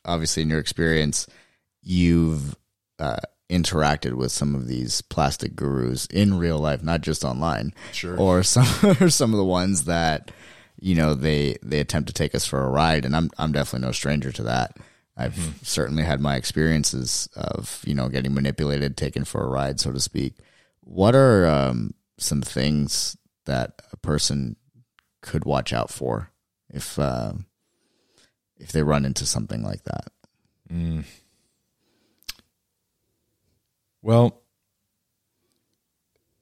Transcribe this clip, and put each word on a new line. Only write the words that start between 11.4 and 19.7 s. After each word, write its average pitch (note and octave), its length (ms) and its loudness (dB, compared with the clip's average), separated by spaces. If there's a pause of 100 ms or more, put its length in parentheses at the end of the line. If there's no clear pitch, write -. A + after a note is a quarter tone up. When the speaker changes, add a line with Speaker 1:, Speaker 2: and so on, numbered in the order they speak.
Speaker 1:
they D2 160 -2
attempt C#2+ 300 -2
to - 60 -12
take D2+ 200 -2
us - 120 -2
for C2+ 180 -2
a C2 60 0
ride, D2+ 340 2
and C2+ 100 0
I'm, E2 240 0
I'm D#2+ 140 -2
definitely B1+ 340 -2
no B1 60 -4
stranger C#2+ 400 -2
to A#1 120 -8
that. A#1+ 320 -2 (400)
I've B1+ 180 -6
Speaker 2:
Mm-hmm. E2+ 160 -6 (140)
Speaker 1:
certainly D2+ 380 -2
had D2+ 180 0
my C#2+ 160 0
experiences D2 1000 -2
of, - 500 -8
you D2 80 -2
know, C2 140 -2
getting C2 260 -2
manipulated, C#2 600 -2
taken C2+ 280 -4
for - 200 -6
a C2 40 -4
ride, C2+ 300 -2